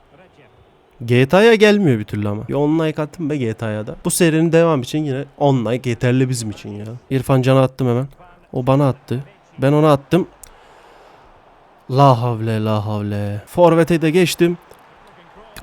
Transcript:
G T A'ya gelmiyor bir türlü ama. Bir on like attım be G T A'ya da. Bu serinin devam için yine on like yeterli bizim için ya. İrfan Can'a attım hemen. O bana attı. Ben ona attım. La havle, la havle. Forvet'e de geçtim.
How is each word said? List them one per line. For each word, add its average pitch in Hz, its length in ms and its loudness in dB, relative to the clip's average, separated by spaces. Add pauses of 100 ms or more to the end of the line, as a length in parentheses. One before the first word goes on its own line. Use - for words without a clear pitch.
(1040)
G 123 220 2
T 175 100 2
A'ya 226 180 6
gelmiyor 202 440 4
bir 104 40 -8
türlü 104 260 -6
ama. 104 180 -8
Bir - 60 -6
on 147 260 0
like 156 220 -2
attım 151 280 -8
be 151 80 -4
G 113 160 -4
T 113 120 -10
A'ya 107 220 -8
da. - 80 -12 (100)
Bu 175 60 -4
serinin 160 400 2
devam 165 300 2
için 151 240 -6
yine 139 200 -6 (120)
on 135 280 2
like 120 240 -4
yeterli 127 400 0
bizim 117 220 -8
için - 180 -16
ya. 104 160 -12 (240)
İrfan 131 320 0
Can'a 131 220 2
attım 131 240 -4
hemen. 123 200 -2 (460)
O 127 140 -6
bana 139 220 2
attı. 127 340 -6 (340)
Ben 135 160 0
ona 151 200 4
attım. 160 340 -2 (1600)
La 131 300 4
havle, 113 420 -4
la 107 220 -2
havle. 104 600 -6
Forvet'e 170 560 2
de 156 100 0
geçtim. 175 460 0 (1040)